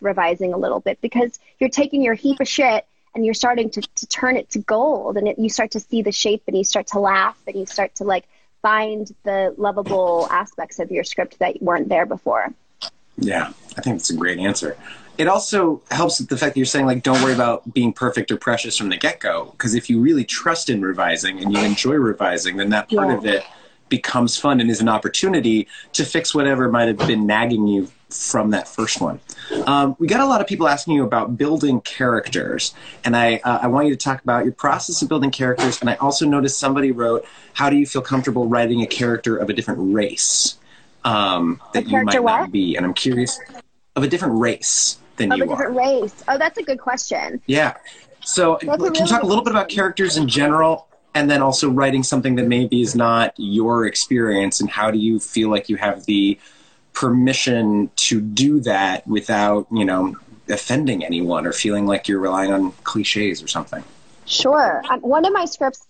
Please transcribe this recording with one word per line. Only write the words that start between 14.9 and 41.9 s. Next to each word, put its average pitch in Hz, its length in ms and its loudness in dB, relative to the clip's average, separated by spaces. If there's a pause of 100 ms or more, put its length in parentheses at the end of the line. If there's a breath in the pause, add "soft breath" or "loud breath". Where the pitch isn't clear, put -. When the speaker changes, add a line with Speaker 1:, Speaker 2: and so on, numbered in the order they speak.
Speaker 2:
It 160 120 0
also 190 520 2 (100)
helps 147 300 0
with - 80 -8
the 135 80 -2
fact 139 160 0
that 139 60 0
you're 131 80 2
saying, 139 180 0
like, 123 180 2
don't 131 200 4
worry 131 100 4
about 120 400 0
being 120 180 2
perfect 113 400 -2
or 104 60 0
precious 117 400 -2
from 104 140 -2
the 90 80 -2
get-go, 92 580 -2
'cause 110 160 -2
if 117 160 0
you 117 100 4
really 135 280 4
trust - 420 -2
in 107 140 0
revising 92 580 -2
and 98 160 -2
you 104 80 2
enjoy 104 300 0
revising, 95 640 0
then 98 100 0
that 107 220 0
part 196 180 2
Speaker 1:
Yeah. 113 80 2
Speaker 2:
of 104 80 -8
it 98 200 0 (440 loud breath)
becomes 123 480 0
fun 139 240 2
and 117 100 2
is 107 120 0
an 113 80 4
opportunity 110 800 0 (260 loud breath)
to 156 100 0
fix 165 300 -2
whatever 139 340 2
might 117 200 2
have 101 100 0
been 107 260 2
nagging 107 420 2
you 98 220 0 (220)
from 107 400 -2
that 98 180 0
first - 320 -4
one. 71 180 -4 (480 loud breath)
Um, 139 320 2
we 165 80 0
got 233 140 4
a 277 60 4
lot 240 140 2
of - 60 -2
people 165 220 0
asking 143 260 0
you 139 100 2
about 113 320 -2
building 143 440 0
characters, - 920 -2 (320 loud breath)
and 120 120 2
I, 117 220 4
uh, 123 240 -2
I 123 40 -2
want 139 220 2
you 139 60 2
to - 40 -6
talk 131 240 -4
about 120 220 0
your 127 80 0
process - 500 -2
of - 60 -2
building 139 240 0
characters, 127 480 -2
and 120 100 0
I - 60 -2
also 139 280 0
noticed 143 340 2
somebody 135 340 0
wrote, 117 340 -2 (280 loud breath)
"How 143 140 0
do 143 80 4
you 143 80 4
feel 127 180 -2
comfortable 127 440 0
writing 117 360 2
a 107 40 0
character 117 500 -2
of 101 140 -2
a - 20 -2
different 95 400 -2
race, - 640 0 (480 soft breath)
um, 92 560 0 (120)
that - 120 -2
Speaker 1:
A - 20 -10
Speaker 2:
you 233 60 -2